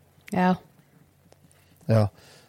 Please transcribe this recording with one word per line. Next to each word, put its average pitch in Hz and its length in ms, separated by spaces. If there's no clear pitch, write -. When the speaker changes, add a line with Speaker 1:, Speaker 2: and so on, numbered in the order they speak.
Speaker 1:
Ja. 180 220
Speaker 2:
Ja. 107 200